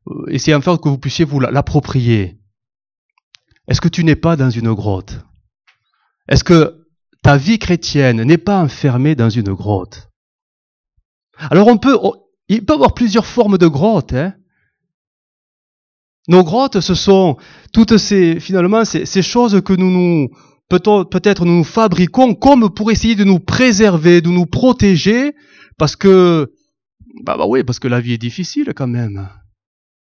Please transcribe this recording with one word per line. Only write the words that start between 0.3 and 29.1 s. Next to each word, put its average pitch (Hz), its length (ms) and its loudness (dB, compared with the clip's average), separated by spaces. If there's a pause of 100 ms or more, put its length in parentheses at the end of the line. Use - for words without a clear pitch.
en 147 60 0
faire 170 200 -2
que - 80 -4
vous 139 100 -2
puissiez 143 260 -4
vous 143 160 -4
la, 120 100 -2
l'approprier. 120 880 -2 (1300)
Est-ce - 120 -2
que 170 80 -2
tu 165 160 -2
n'es 156 120 2
pas 165 200 -2
dans 131 140 0
une 113 220 -2
grotte ? 101 460 -6 (1120)
Est-ce 135 160 0
que - 420 0 (360)
ta 143 140 4
vie 175 220 0
chrétienne 139 640 -2
n'est 156 160 4
pas 190 240 -2
enfermée 139 520 -2
dans 117 160 0
une 104 220 -4
grotte ? 95 580 -6 (1300)
Alors 156 300 2
on 240 100 4
peut, 262 240 2
on, 190 120 -2 (340)
il 214 160 -2
peut 311 80 0
y 302 40 0
avoir 269 180 2
plusieurs 226 320 -2
formes 208 320 0
de 170 80 4
grottes, 165 460 0
hein. 156 220 -4 (1900)
Nos 180 160 6
grottes, 214 360 -2
ce 180 140 -2
sont 190 440 2 (340)
toutes 226 240 2
ces, 180 420 0
finalement, 190 460 -2
ces, - 220 -6
ces 190 160 -2
choses 208 400 0
que 196 100 -4
nous 185 180 0
nous, 175 380 0 (400)
peut-on, 185 360 0
peut-être 185 400 -2
nous 175 120 2
nous 170 80 2
fabriquons 214 680 0
comme 254 340 4
pour 214 220 -4
essayer 226 240 0
de 202 100 0
nous 190 160 2
préserver, 185 800 2
de 165 80 -2
nous 180 180 0
protéger, 233 880 0 (440)
parce 151 180 -2
que, 180 560 4 (680)
bah, - 160 -6
bah 80 80 -2
oui, 131 180 0
parce 123 140 -6
que 131 100 -6
la 123 120 -2
vie 120 120 -6
est 117 60 -4
difficile 170 580 -8
quand 139 100 -6
même. 110 420 -8 (920)